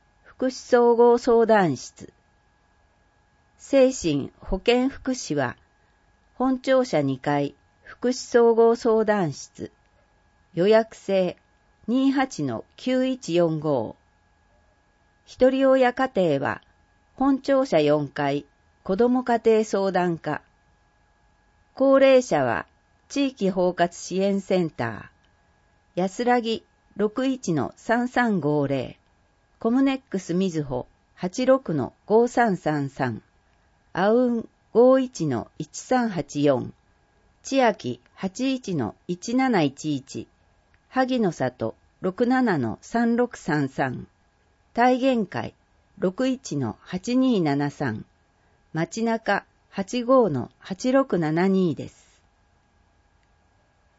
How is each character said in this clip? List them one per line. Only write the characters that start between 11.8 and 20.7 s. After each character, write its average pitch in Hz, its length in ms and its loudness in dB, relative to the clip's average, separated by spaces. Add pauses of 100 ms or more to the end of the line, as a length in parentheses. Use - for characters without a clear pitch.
二 262 240 0
八 269 320 -2
の 120 220 -6 (120)
九 254 280 -2
一 254 300 -6
四 165 260 2
五。 143 360 -2 (1300)
ひ - 100 -20
と 254 140 4
り 269 160 2
親 262 260 4
家 262 220 -4
庭 165 260 2
は、 110 220 -6 (540)
本 269 240 0
庁 269 260 0
舎 170 140 2
四 147 280 2
階、 143 380 -4 (360)
子 190 140 -4
ど 240 140 2
も 254 140 0
家 233 200 0
庭 220 200 4
相 196 280 -2
談 175 240 0
課。 151 240 -8 (1300)